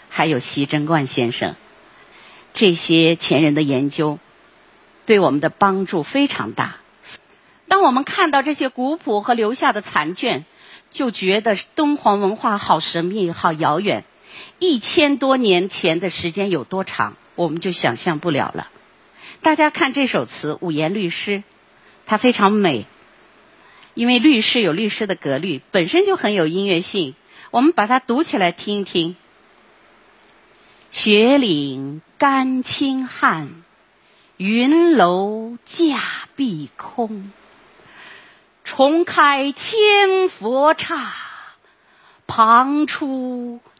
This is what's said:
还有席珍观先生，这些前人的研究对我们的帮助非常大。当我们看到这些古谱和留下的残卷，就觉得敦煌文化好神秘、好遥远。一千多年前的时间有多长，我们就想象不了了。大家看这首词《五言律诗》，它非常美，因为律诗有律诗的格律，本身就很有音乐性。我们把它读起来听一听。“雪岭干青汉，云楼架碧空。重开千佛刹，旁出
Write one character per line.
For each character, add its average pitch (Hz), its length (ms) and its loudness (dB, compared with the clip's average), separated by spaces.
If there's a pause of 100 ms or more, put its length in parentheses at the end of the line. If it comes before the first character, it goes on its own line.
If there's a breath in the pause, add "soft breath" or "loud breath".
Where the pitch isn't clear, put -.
(100)
还 - 160 0
有 151 120 0
席 139 280 -4
珍 151 180 -2
观 151 220 0
先 120 260 -2
生， 85 220 -4 (960 loud breath)
这 185 220 4
些 165 420 2
前 151 260 0
人 147 120 4
的 156 80 2
研 139 260 0
究 151 300 -4 (880)
对 214 120 6
我 165 120 4
们 143 100 0
的 160 80 -2
帮 196 380 0
助 170 160 -2
非 277 240 0
常 104 260 -6
大。 - 240 -6 (920 soft breath)
当 381 140 4
我 302 80 6
们 254 140 0
看 359 260 -2
到 277 120 2
这 294 100 -4
些 277 160 -4
古 269 300 -4
谱 208 240 -2
和 247 100 0
留 226 220 0
下 269 180 0
的 208 80 -2
残 156 340 -2
卷， 165 300 -4 (460 loud breath)
就 262 200 -4
觉 196 300 0
得 214 160 0 (180)
敦 294 220 0
煌 208 240 2
文 202 160 0
化 214 220 -2
好 165 200 2
神 170 280 -4
秘、 185 240 -2
好 170 240 -2
遥 151 260 0
远。 147 240 -2 (540 loud breath)
一 330 200 2
千 285 380 2
多 262 220 2
年 196 320 2
前 170 300 0
的 180 100 -4
时 170 220 -6
间 202 180 -2
有 147 140 -2
多 190 200 -6
长， 104 320 -4 (180)
我 175 140 -2
们 160 120 -4
就 185 120 -4
想 131 240 -2
象 160 220 -4
不 175 100 -4
了 139 260 -2
了。 - 140 -10 (720 loud breath)
大 311 140 2
家 302 160 2
看 269 240 -2
这 277 120 0
首 147 200 -2
词 - 340 -8
《五 180 100 -4
言 156 220 -2
律 202 160 -4
诗》， 196 300 -6 (640 soft breath)
它 214 140 0
非 247 140 4
常 202 200 4
美， 165 320 0 (1080 soft breath)
因 233 120 -2
为 247 120 4
律 233 220 6
诗 240 200 0
有 175 120 2
律 208 160 0
诗 208 180 -4
的 190 80 -2
格 139 240 -2
律， 160 320 -4
本 175 180 2
身 359 160 4
就 381 120 0
很 208 180 -2
有 175 120 2
音 185 200 -2
乐 175 140 2
性。 180 340 -6 (360 loud breath)
我 233 100 0
们 302 120 4
把 208 140 2
它 247 120 2
读 254 240 -2
起 - 140 -4
来 180 160 2
听 208 280 -6
一 190 40 -4
听。 175 320 -2 (1800 soft breath)
“雪 226 460 4
岭 147 640 -2 (160)
干 262 440 0
青 262 440 -4
汉， 165 580 -4 (720 soft breath)
云 262 560 4
楼 214 640 2 (100)
架 294 340 -2 (360)
碧 185 400 -4
空。 202 560 -8 (1300 loud breath)
重 311 400 2
开 285 480 2
千 403 760 2
佛 262 500 0
刹， 269 360 -8 (1120 soft breath)
旁 254 580 4
出 254 720 -8 (200)